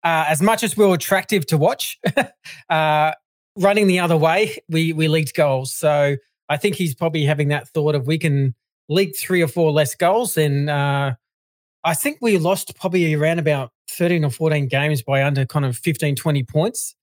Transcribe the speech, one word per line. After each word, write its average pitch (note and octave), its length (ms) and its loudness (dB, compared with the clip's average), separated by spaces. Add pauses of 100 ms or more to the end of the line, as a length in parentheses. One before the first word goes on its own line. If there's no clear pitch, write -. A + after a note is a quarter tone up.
Uh, D#3+ 240 0
as D3+ 140 0
much A3 220 2
as G#3+ 140 -4
we G#3 80 4
were F#3+ 100 4
attractive F3+ 500 -2
to D#3+ 120 0
watch, F3 420 0 (360)
<laughs> - 340 -20
uh, D#3 420 2 (460)
running G3+ 300 4
the F3+ 120 2
other F3 160 2
way, E3+ 420 0 (120)
we, E3 240 0
we D#3+ 140 0
leaked D#3 280 0
goals. C3+ 380 0
So D3 420 2 (340)
I D3 80 -2
think G3+ 180 0
he's E3 200 -4
probably D#3+ 300 -2
having D3 240 0
that D3 180 -4
thought D3+ 260 -2
of, C3+ 140 -2
"We D#3+ 100 0
can C#3 380 0 (320)
leak D#3+ 300 0
three F#3 240 0
or E3 60 2
four D#3+ 240 0
less D3 240 0
goals." G#3 420 0
And, C#3+ 320 0
uh, C#3 460 0 (680)
I E3 100 0
think D4 280 -4
we A3 160 2
lost F3 400 -2
probably F3 380 0
around D#3+ 240 2
about C#3+ 320 -2 (180)
thirteen F3 340 0
or C#3+ 60 0
fourteen D3+ 380 -2
games C#3 340 0
by C3+ 220 0
under C#3 220 0
kind C#3+ 200 -2
of B2 100 -2
fifteen, D3 400 -2
twenty C#3+ 280 -2
points. - 600 -4